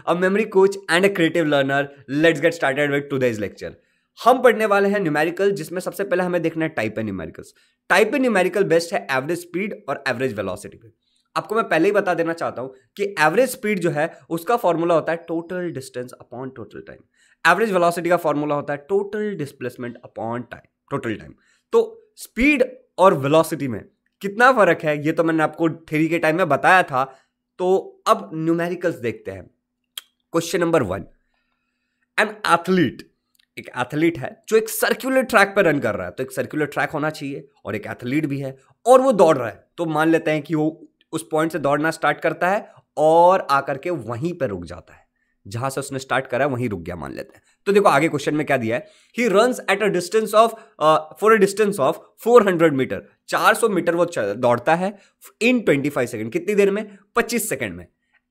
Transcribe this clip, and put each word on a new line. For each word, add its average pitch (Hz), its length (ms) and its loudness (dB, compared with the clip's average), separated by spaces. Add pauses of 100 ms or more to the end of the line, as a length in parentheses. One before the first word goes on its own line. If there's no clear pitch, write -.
a 175 160 0
memory 185 300 0
coach 196 380 2
and 175 160 2
a 196 140 0
creative 160 360 0
learner। 139 280 0 (380)
Let's 160 260 2
get - 160 -2
started 143 340 0
with 143 160 -6
today's 120 320 -2
lecture। 90 320 -12 (420)
हम 247 240 4
पढ़ने 220 220 4
वाले 202 240 2
हैं 208 100 0
न्यूमेरिकल, 170 520 0
जिसमें 160 300 -8
सबसे 175 220 -8
पहले 175 200 -2
हमें 175 180 -2
देखना 160 240 -2
है 156 40 -4
टाइप 110 300 -6
ए - 40 -4
न्यूमेरिकल्स। 90 500 -10 (360)
टाइप 214 260 4
ए 277 40 0
न्यूमेरिकल 202 440 0
बेस्ट 165 300 0
है 185 60 -4 (120)
एवरेज 143 280 -2
स्पीड 185 360 -8 (140)
और 139 180 -8
एवरेज 127 260 -2
वेलोसिटी 98 440 -8
पे। - 100 -20 (480)
आपको 160 200 -4
मैं 226 80 2
पहले 170 240 2
ही 208 40 4
बता 196 220 0
देना 165 200 -2
चाहता 123 280 -6
हूं 135 80 -10 (280)
कि 127 60 -6 (160)
एवरेज 190 300 4
स्पीड 208 300 -4
जो 170 100 0
है 151 200 -2 (200)
उसका 165 280 -2
फॉर्मूला 170 380 0
होता 151 160 0
है 170 140 -6
total 175 480 -8
distance 127 420 -12
upon 131 380 -14
total 98 340 -18
time, 69 160 -20 (420)
एवरेज 190 260 2
वेलोसिटी 170 380 0
का 175 80 4
फॉर्मूला 147 380 -2
होता 147 180 -6
है 143 140 -8
total 202 400 -4 (140)
displacement 123 640 -10
upon 117 460 -8
time, - 140 -20 (260)
total 117 260 -6
time। 76 160 -20 (380)
तो - 440 -2
स्पीड 269 460 0 (340)
और 185 200 6
वेलोसिटी 143 500 0
में 107 140 -8 (400)
कितना 208 300 4
फर्क 185 320 2
है 151 120 0 (100)
ये 156 60 2
तो 160 120 0
मैंने 160 200 2
आपको 160 260 0
थ्योरी 156 380 -2
के 165 120 -2
टाइम 156 180 0
में 185 120 0
बताया 160 340 4
था। 135 200 -2 (560)
तो 180 100 0 (380)
अब 202 260 2
न्यूमेरिकल्स 170 600 -2
देखते 117 360 -8
हैं। 92 140 -14 (880)
क्वेश्चन 165 280 -2
नंबर 165 220 2
वन, 95 220 -6 (1120)
an 208 160 0 (140)
athlete, 170 580 0 (520)
एक 123 200 -18
एथलीट 156 400 -2
है 131 120 -10 (200)
जो 220 80 4
एक 220 120 2
सर्कुलर 254 540 0
ट्रैक 202 320 2
पर 196 100 4
रन 151 140 2
कर 110 160 -2
रहा 90 100 -8
है, 90 60 -10
तो 131 120 -8
एक 135 80 -10
सर्कुलर 143 340 -4
ट्रैक 143 240 -4
होना 151 200 -4
चाहिए 147 380 -10 (180)
और 107 100 -6
एक 101 120 -10
एथलीट 123 380 -4
भी 139 140 -4
है 135 160 -10 (300)
और 254 160 8
वो 269 100 2
दौड़ 165 260 4
रहा 120 100 -4
है, 98 200 -12 (100)
तो 170 80 -6
मान 156 240 0
लेते 160 220 2
हैं 156 100 -2
कि 156 140 -6
वो 156 340 -4 (240)
उस 156 180 -8
पॉइंट 160 200 0
से 175 80 -6
दौड़ना 147 320 0
स्टार्ट 151 300 -2
करता 165 280 -2
है 220 200 -4 (280)
और 170 540 6
आकर 139 260 0
के 170 120 -8
वहीं 135 440 -6
पे 139 140 -4
रुक 90 180 -8
जाता 85 280 -18
है, - 120 -20 (400)
जहां 113 240 -8
से 135 100 -6
उसने 135 200 -8
स्टार्ट 131 280 -4
करा 127 180 -2
है 147 60 -2
वहीं 120 180 -2
रुक 95 120 -6
गया 82 140 -10
मान 69 180 -12
लेते - 220 -14
हैं। - 80 -20 (240)
तो 202 40 2
देखो 196 180 6
आगे 151 200 4
क्वेश्चन 147 260 -2
में 151 100 -2
क्या 139 120 2
दिया 113 180 -2
है, 139 120 -8 (300)
he 233 140 0
runs 226 340 2
at 196 180 0
a 196 140 2
distance 214 460 2
of, 220 140 0 (220)
uh, 156 200 4 (200)
for 220 160 6
a 208 60 2
distance 202 480 0
of - 160 -6 (180)
four 240 200 8
hundred 165 380 2
meter, 101 200 -4 (280)
चार 180 260 4
सौ 226 140 0
मीटर 170 260 0
वो 175 100 2
च-, 113 320 -4
दौड़ता 123 380 2
है 185 220 -4 (460)
in 240 220 2
twenty 143 320 0
five 123 180 -4
second, 110 180 -8
कितनी 180 220 -4
देर 202 160 4
में, 208 260 -8 (180)
पच्चीस 233 340 -4
सेकंड 110 260 -6
में, 85 120 -18 (440)